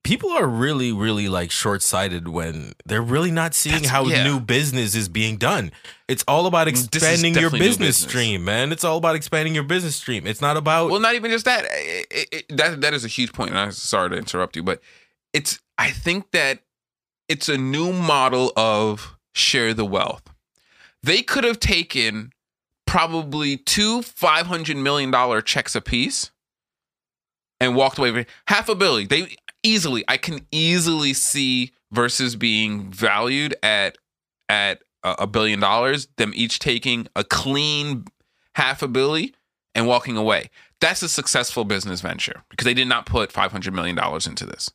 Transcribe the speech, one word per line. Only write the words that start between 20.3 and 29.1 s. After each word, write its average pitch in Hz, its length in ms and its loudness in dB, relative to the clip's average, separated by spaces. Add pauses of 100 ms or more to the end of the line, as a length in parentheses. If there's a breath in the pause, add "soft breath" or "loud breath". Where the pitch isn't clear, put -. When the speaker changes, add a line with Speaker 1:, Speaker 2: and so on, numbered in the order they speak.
Speaker 2:
They 180 180 2
could 254 220 0
have 233 160 0
taken 120 720 0 (540)
probably 151 680 0
two 214 440 0
five 170 460 2
hundred 160 300 -4
million 139 340 0
dollar 123 320 2
checks - 320 -2
apiece 120 560 -2 (1300)
and 127 160 2
walked 135 220 4
away 131 140 2
with 117 140 -2 (200 loud breath)
half 208 220 2
a 226 60 0
billion. 147 340 2
They 160 280 0 (260)